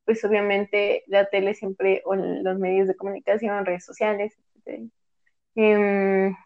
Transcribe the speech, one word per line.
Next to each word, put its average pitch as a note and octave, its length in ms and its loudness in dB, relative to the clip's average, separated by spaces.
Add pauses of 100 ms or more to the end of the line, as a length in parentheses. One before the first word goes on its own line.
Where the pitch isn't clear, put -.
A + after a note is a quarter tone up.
pues A3+ 200 0
obviamente G3+ 840 0
la G3 200 4
tele G3 280 -2
siempre, F#3+ 500 -2
o F#3+ 120 -2
los F#3 420 -4
medios F#3+ 300 0
de F#3 80 -2
comunicación, G3+ 720 -4
redes F3+ 180 -4
sociales, G#3+ 540 -4
etcétera, - 500 -16 (680)
em, G3 880 2